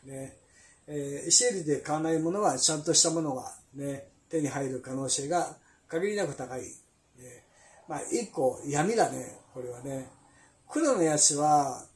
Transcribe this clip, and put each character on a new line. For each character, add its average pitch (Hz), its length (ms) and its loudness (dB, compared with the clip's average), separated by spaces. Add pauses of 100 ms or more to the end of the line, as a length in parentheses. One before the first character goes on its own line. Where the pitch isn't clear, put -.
ね。 135 320 -12 (500)
え 143 400 -6
ー、 170 40 -2
シ 240 160 6
ー 202 140 2
ル 156 40 -6
で 147 140 2
買 156 180 -2
わ 156 60 -2
な 160 100 2
い 160 60 2
も 160 120 0
の 202 120 0
は、 156 160 2
ち - 120 2
ゃ 156 60 0
ん 151 60 -6
と 165 100 0
し - 100 6
た 165 80 4
も 165 120 0
の 143 120 -2
が 123 200 -8 (200)
ね、 139 340 -8 (220)
手 160 120 0
に 139 60 0
入 139 200 -2
る 127 120 -4
可 127 120 -10
能 135 160 -4
性 139 200 -2
が 170 280 -2 (320)
限 175 200 -2
り 208 80 -2
な 190 100 0
く 139 80 -6
高 127 240 -8
い。 - 20 -6
ね。 123 60 -12 (1200)
ま 156 80 -6
あ、 135 60 -8 (100)
一 233 160 0
個 131 380 2
闇 156 280 2
だ 196 160 4
ね、 131 280 -8 (160)
こ 131 60 -10
れ 123 100 -10
は 120 100 -12
ね。 135 280 -8 (600)
黒 302 280 2
の 175 60 2
や 156 140 4
つ 147 200 4
は 143 600 2